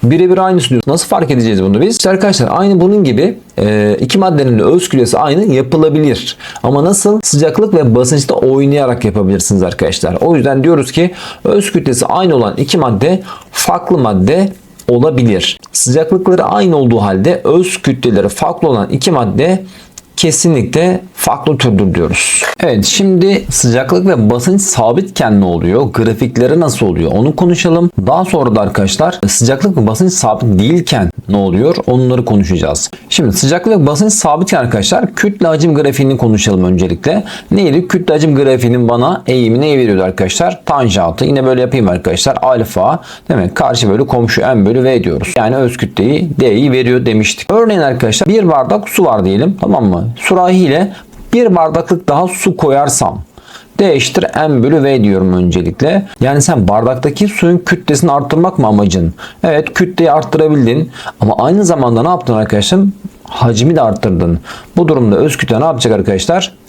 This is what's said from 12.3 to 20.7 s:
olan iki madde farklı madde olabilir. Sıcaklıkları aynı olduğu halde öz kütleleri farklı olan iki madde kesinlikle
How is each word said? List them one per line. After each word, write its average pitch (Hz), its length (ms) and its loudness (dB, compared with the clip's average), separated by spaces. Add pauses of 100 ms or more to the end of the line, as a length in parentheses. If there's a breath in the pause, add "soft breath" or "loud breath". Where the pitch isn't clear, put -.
olan 113 220 0
iki 135 220 -2
madde 139 440 0 (300 loud breath)
farklı 175 460 -2
madde 123 540 0 (360)
olabilir. 120 680 0 (140)
Sıcaklıkları 185 720 0
aynı 190 320 0
olduğu 120 260 2
halde 104 420 0
öz 180 380 0
kütleleri 120 460 0
farklı 160 400 -2
olan 110 220 -2
iki 131 200 -2
madde 143 540 0 (520 loud breath)
kesinlikle 165 840 0 (140)